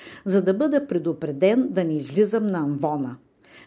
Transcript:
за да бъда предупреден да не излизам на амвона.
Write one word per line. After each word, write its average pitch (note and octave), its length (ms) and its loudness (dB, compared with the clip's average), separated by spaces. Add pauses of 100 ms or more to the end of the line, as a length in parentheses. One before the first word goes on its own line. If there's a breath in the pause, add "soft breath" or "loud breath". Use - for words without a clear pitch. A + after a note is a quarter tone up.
(240 loud breath)
за G3 180 2
да F#3+ 120 2
бъда C#4+ 320 2
предупреден E3+ 840 0
да F#3 140 0
не D#3 120 -2
излизам G3+ 500 0
на F#3 120 -2
амвона. C#3+ 580 -2 (500 loud breath)